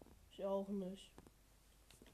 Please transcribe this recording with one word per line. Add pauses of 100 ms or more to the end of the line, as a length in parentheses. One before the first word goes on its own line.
(320)
Ich
auch
nicht. (1040)